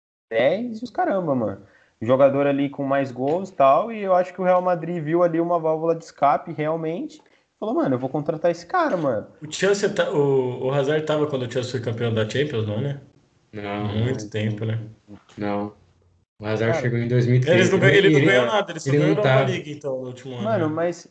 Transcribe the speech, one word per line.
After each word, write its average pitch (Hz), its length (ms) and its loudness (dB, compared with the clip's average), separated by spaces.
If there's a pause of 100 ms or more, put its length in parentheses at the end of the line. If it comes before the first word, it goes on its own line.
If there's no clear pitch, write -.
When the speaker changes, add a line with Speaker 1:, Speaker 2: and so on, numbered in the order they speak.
(320)
Speaker 1:
dez 190 480 0
e 247 60 -14
os 233 40 -10
caramba, 196 460 -2
mano. 101 260 -4 (400)
Jogador 135 460 4
ali 139 220 0
com 139 140 -8
mais 135 280 -2
gols 147 380 -4
e - 40 -20
tal, 147 380 4
e 214 100 -10
eu 190 120 0
acho 180 200 2
que - 80 -12
o - 40 -4
Real 180 160 4
Madrid 175 420 -2
viu 165 180 2
ali 165 180 2
uma 170 200 0
válvula 160 360 0
de 160 80 -12
escape, - 480 0
realmente, 160 680 -6 (360)
falou, 220 180 -4
"Mano, 285 200 0
eu 120 40 -2
vou 131 100 -6
contratar 156 420 -2
esse 170 140 -6
cara, 311 320 0
mano." 135 300 -2 (140)
Speaker 2:
O 151 80 -14
Chelsea 202 400 0
tá, - 220 -2
o, 135 540 0
o 131 60 0
Hazard 143 340 0
tava 151 220 0
quando 131 160 -4
o 117 80 -8
Chelsea 117 200 -4
foi 131 80 -4
campeão 113 340 -4
da 110 140 0
Champions, 120 400 -2
não, 107 140 -4
né? 139 180 -6 (540)
Speaker 3:
Não. 104 340 -6
Speaker 2:
Muito 113 420 -2
tempo, 107 360 -4
né? 113 140 -4 (580)
Speaker 3:
Não. 101 340 -4 (680)
O 104 40 -10
Hazard 110 280 0
Speaker 1:
Cara, 110 100 -2
Speaker 3:
chegou 120 160 0
em 117 80 -2
dois 123 180 2
mil 123 120 4
e - 20 4
treze. 151 180 4
Speaker 2:
eles 180 140 4
não 185 80 2
gan-, 185 80 4
ele 190 220 6
não 151 80 6
Speaker 3:
Ele 139 80 6
Speaker 2:
ganhou 196 220 4
Speaker 3:
não, 226 60 -2
Speaker 2:
nada, 196 180 -2
ele 160 100 -10
só 139 80 -4
Speaker 3:
ele 143 80 4
não 151 80 4
Speaker 2:
ganhou 156 140 2
a - 20 0
Europa 131 180 4
Speaker 3:
tava. 131 120 0
Speaker 2:
League, 151 200 -6
então, 139 300 -8
no 131 60 -10
último 127 260 -12
ano, 123 100 -8
Speaker 1:
Mano, 202 240 0
Speaker 2:
né? 151 60 -2
Speaker 1:
mas, 170 380 -4